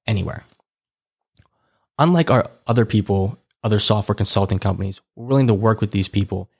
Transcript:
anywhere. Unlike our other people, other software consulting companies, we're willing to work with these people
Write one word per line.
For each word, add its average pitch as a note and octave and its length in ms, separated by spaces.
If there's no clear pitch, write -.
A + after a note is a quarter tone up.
anywhere. F#2 380
Unlike E3 320
our B2 200
other A#2 180
people, G2+ 540
other G#2+ 160
software G#2 360
consulting G2 440
companies, G2 420
we're A#2 120
willing C3+ 200
to A2+ 80
work G#2+ 260
with G#2+ 100
these G2 180
people F#2+ 400